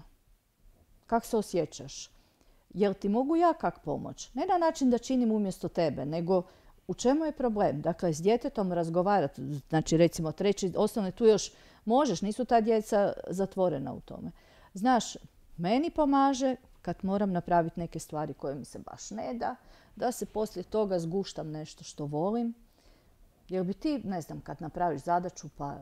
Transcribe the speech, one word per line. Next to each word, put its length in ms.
Kak 180
se 120
osjećaš? 720
Jel 240
ti 160
mogu 260
ja 180
kak 260
pomoć?” 540
Ne 120
na 120
način 320
da 80
činim 340
umjesto 360
tebe, 380
nego 380
u 60
čemu 320
je 60
problem? 500
Dakle, 320
s 80
djetetom 520
razgovarati, 680
znači, 280
recimo, 340
treći, 460
osnovne, 340
tu 140
još 260
možeš, 360
nisu 240
ta 160
djeca 520
zatvorena 680
u 80
tome. 300
„Znaš, 420
meni 340
pomaže 640
kad 200
moram 300
napraviti 480
neke 200
stvari 340
koje 220
mi 100
se 140
baš 320
ne 220
da, 220
da 160
se 140
poslije 380
toga 360
zguštam 520
nešto 320
što 220
volim. 480
Jel 140
bi 100
ti, 300
ne 180
znam, 200
kad 200
napraviš 420
zadaću, 440
pa, 240